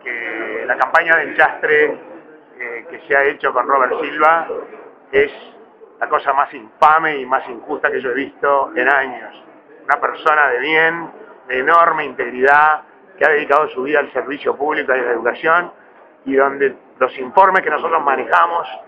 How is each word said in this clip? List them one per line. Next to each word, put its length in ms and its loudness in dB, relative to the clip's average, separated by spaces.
que 640 -8
la 100 -2
campaña 380 2
de 80 2
enchastre, 720 0
eh, 280 -12
que 200 -16
se 100 2
ha 60 4
hecho 280 0
con 160 0
Robert 320 2
Silva 480 2
es 200 2
la 80 -4
cosa 260 0
más 200 0
infame 640 2
y 80 -6
más 240 -4
injusta 400 -6
que 100 -4
yo 120 -4
he 20 -2
visto 640 -2
en 120 0
años. 560 -2
Una 140 0
persona 500 0
de 100 -2
bien, 520 0
de 140 -4
enorme 440 4
integridad, 800 2
que 80 2
ha 60 4
dedicado 380 2
su 140 -8
vida 160 0
al 140 -4
servicio 420 -4
público 400 -2
y 40 0
a 20 -2
la 100 -2
educación, 640 0
y 120 -4
donde 380 0
los 200 -2
informes 420 4
que 80 -4
nosotros 320 -2
manejamos 640 0